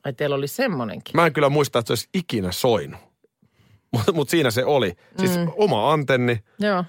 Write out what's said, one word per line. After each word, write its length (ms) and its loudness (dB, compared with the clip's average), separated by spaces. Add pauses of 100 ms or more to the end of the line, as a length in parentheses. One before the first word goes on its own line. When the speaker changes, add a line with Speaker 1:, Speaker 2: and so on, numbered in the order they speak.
Speaker 1:
Ai 80 -6
teillä 220 -2
oli 120 -4
semmonenkin? 680 -4
Speaker 2:
Mä 100 6
en 80 2
kyllä 160 4
muista, 300 2
että 80 -4
se 40 -2
olisi 220 -2
ikinä 380 -4
soinut. 480 0 (500)
<laughs> 440 -16
Mut, 100 -2 (100)
mut 160 0
siinä 220 2
se 140 0
oli. 280 2 (240)
Siis 200 0
Speaker 1:
Mm. 180 -2
Speaker 2:
oma 380 2
antenni. 500 0 (160)
Speaker 1:
Joo. 300 0